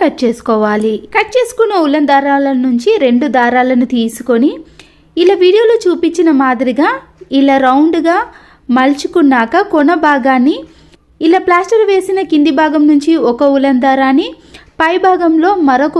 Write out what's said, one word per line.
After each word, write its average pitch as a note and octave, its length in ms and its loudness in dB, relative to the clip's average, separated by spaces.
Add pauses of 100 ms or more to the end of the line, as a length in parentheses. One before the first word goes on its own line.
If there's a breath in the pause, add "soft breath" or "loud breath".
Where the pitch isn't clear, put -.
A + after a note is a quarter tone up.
కట్ D#4+ 220 -2
చేసుకోవాలి. G#3+ 680 -2 (220)
కట్ G#4+ 220 -4
చేసుకున్న A4 480 -2
ఉలన్ D4 260 0
దారాల C#4 400 0 (140)
నుంచి B3 260 0 (140)
రెండు B3 220 0 (100)
దారాలను B3 580 0
తీసుకొని A#3 560 -2 (680 soft breath)
ఇలా F#4 200 4
వీడియోలో G#4+ 320 4 (120)
చూపించిన E4+ 420 0 (140)
మాదిరిగా C4 480 -2 (480)
ఇలా C#4 180 2 (100)
రౌండ్గా D#4+ 520 0 (580 loud breath)
మలుచుకున్నాక C#4 840 0 (140)
కొన D4+ 200 2 (120)
భాగాన్ని C4+ 480 0 (720 soft breath)
ఇలా F4+ 200 2
ప్లాస్టర్ F#4 440 0
వేసిన F#4+ 300 -2 (100)
కింది D4+ 300 2
భాగం D#4 300 0
నుంచి D4 220 2 (180)
ఒక A#3+ 120 -2 (140)
ఉలన్ C4+ 260 0
దారాన్ని, C4+ 440 0 (540 loud breath)
పై D#4+ 140 0 (100)
భాగంలో F4 460 2 (180)
మరొక C4+ 320 0